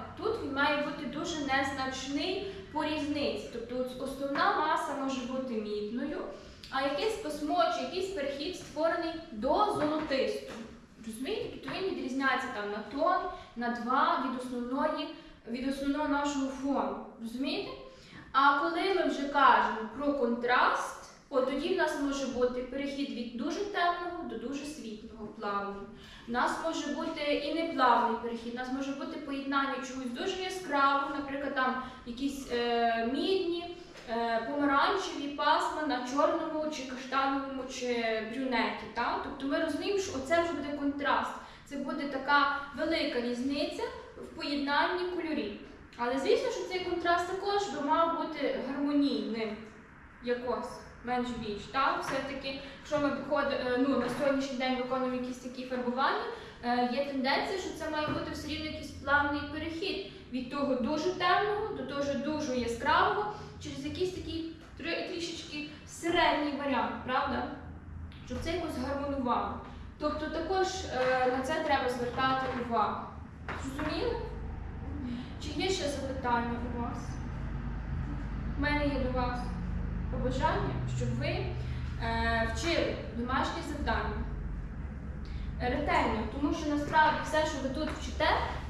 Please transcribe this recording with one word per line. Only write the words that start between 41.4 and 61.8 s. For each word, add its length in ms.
Це 120
буде 300
така 540
велика 440
різниця 640
в 80
поєднанні 800
кольорів. 440
Але 180
звісно, 320
що 120
цей 160
контраст 480
також 400
би 220
мав 280
бути 500
гармонійним 920
якось, 460
менш-більш, 580
так? 320
Все-таки, 560
якщо 200
ми 100
виход-, 440
е, 240
ну, 100
на 120
сьогоднішній 480
день 200
виконуємо 380
якісь 220
такі 280
фарбування, 580
е, 300
є 120
тенденція, 540
що 100
це 100
має 180
бути 240
все 160
рівно 180
якийсь 260
плавний 500
перехід 580
від 180
того 240
дуже 380
темного 640
до 60